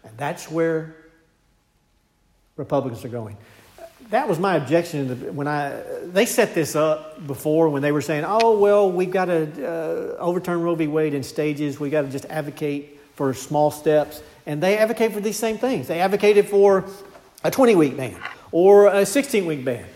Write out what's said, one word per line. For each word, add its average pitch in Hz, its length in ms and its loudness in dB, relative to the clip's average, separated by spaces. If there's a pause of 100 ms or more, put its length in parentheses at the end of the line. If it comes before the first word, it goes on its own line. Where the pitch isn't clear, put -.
And 113 140 -20
that's 143 320 -10
where 160 460 -4 (1600)
Republicans 131 500 -4
are 117 40 -10
going. 110 280 -12 (720)
That 254 180 0
was 165 120 -2
my 190 160 0
objection 147 520 -2
to 127 80 -6
the, - 160 -12
when 143 160 -6
I, 143 340 -6 (220)
they 185 220 0
set 240 280 0
this 160 220 -2
up 156 500 -2
before 156 440 2
when 139 120 -2
they 147 120 0
were 147 80 0
saying, 151 260 -4
"Oh, 226 320 4
well, 202 320 4
we've 180 200 -4
gotta, 165 1080 -4
uh, - 20 -10
overturn 175 400 -4
Roe 170 140 -2
v. 160 120 -2
Wade 156 260 -2
in 135 100 -4
stages. 147 560 -6
We 143 100 -6
gotta 143 200 -2
just 135 160 -10
advocate 147 760 -8 (160)
for 135 180 -2
small 147 380 0
steps." 151 500 0 (240)
And 151 160 -6
they 196 160 2
advocate 226 360 0
for 208 80 -6
these 208 160 -4
same 220 200 -4
things. 214 300 -4
They 170 140 -4
advocated 202 480 4
for 196 340 6 (640)
a 165 60 2
twenty-week 180 440 4
ban, 113 220 -8 (340)
or 202 360 8
a 196 180 4
sixteen-week 185 580 -2
ban 120 220 -6 (100)